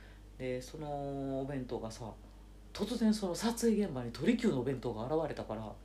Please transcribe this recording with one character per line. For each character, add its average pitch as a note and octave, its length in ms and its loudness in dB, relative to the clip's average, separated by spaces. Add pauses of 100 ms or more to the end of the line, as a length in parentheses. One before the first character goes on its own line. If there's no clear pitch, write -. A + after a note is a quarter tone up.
(400)
で、 B2+ 220 -2
そ - 160 -10
の C#3 640 -2
お C3+ 40 -2
弁 C3+ 220 -2
当 A#2 120 -2
が A2 120 -6
さ、 A#2+ 140 -8 (680)
突 A3 240 0
然 G#3+ 160 8
そ G3+ 140 0
の E3+ 80 0
撮 A#3 340 2
影 G#3 140 6
現 F#3 100 0
場 B2+ 100 -2
に A#2 80 -4
鳥 G3 260 4
久 A#3 100 4
の C#3 140 4
お - 20 2
弁 C3 180 0
当 A#2+ 120 -2
が A2 120 -2
現 D#3 240 2
れ B2 60 -6
た A2 80 -4
か A2 100 -6
ら、 G#2+ 180 -6 (140)